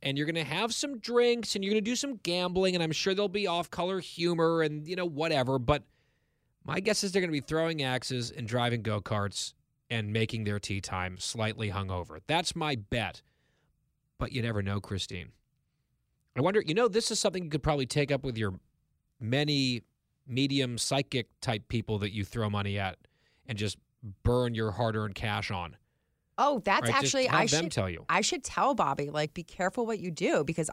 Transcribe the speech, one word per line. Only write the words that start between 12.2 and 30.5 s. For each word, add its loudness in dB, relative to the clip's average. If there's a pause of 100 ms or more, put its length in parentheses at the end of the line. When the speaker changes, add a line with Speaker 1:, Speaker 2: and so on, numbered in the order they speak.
Speaker 1:
That's 0
my -2
bet. -4 (960)
But -4
you -2
never -2
know, -2
Christine. -8 (1040)
I 2
wonder, 6
you 0
know, 6
this 2
is 0
something 0
you -6
could 0
probably 2
take 2
up 0
with -4
your 0 (640)
many 2 (460)
medium 0
psychic 0 (140)
type -2
people 0
that -2
you -2
throw -2
money -2
at -4 (480)
and -6
just -2 (440)
burn 4
your 0
hard-earned 0
cash -2
on. -6 (640)
Speaker 2:
Oh, 4
that's 4
Speaker 1:
Right, 2
just 2
Speaker 2:
actually, 2
Speaker 1:
have 4
Speaker 2:
I 4
Speaker 1:
them 2
Speaker 2:
should, -4
Speaker 1:
tell 0
you. -10
Speaker 2:
I 2
should -2
tell 0
Bobby, 0
like, -2
"Be -8
careful -2
what -4
you -6
do 2
because -2